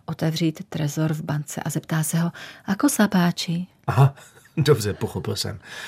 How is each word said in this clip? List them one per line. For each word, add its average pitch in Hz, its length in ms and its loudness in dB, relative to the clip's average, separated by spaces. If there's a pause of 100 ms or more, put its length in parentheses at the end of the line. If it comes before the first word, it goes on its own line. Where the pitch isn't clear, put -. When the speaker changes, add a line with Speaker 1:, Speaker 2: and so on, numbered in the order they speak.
Speaker 1:
otevřít 160 600 -2
trezor 156 440 -2
v 156 100 -6
bance 147 400 -6
a - 80 -6
zeptá 160 320 -2
se 165 160 0
ho: 170 140 0 (320)
„Ako 202 240 2
sa 208 200 2
páči?“ 175 580 0 (200)
Speaker 2:
Aha, 135 280 6 (220)
<laughs> - 200 -20
dobře, 107 380 4
pochopil 98 420 -6
jsem. 101 220 -6 (300)